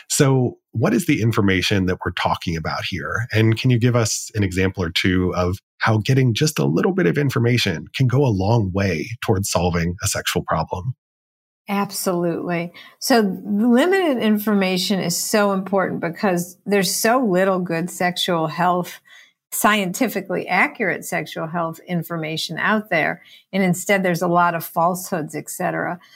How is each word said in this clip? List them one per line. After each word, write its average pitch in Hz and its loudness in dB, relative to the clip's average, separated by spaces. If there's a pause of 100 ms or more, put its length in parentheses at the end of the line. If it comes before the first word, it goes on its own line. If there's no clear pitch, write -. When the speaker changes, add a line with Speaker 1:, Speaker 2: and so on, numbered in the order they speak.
Speaker 1:
So 135 2 (120)
what 151 0
is - 2
the 147 2
information 98 2
that 92 -2
we're 87 -2
talking - -2
about 80 -6
here? - -6
And 110 2
can 131 2
you 120 2
give 120 2
us - -2
an 104 0
example 92 -2
or 82 -4
two 90 0
of 90 0 (200)
how 113 2
getting 131 2
just 156 0
a 139 2
little 165 2
bit 180 2
of 165 2
information 117 0 (100)
can 135 2
go 131 2
a 123 2
long 98 2
way 92 -2 (140)
towards 98 0
solving 85 0
a - -2
sexual - -4
problem? 131 -4 (760)
Speaker 2:
Absolutely. 175 -2 (260)
So 208 2
limited 247 2
information 202 2
is 175 -2
so 208 2
important 190 0
because 175 -2
there's 190 0
so 247 2
little 190 2
good 170 -2
sexual 175 0
health, 175 0 (520)
scientifically 202 0
accurate 196 0
sexual 165 -6
health 165 -6
information 160 -4
out 208 0
there. 160 0 (300)
And 196 0
instead, 185 2
there's 175 0
a 180 0
lot 175 2
of 160 -6
falsehoods, 170 -2
et 151 -10
cetera. 165 -4 (160)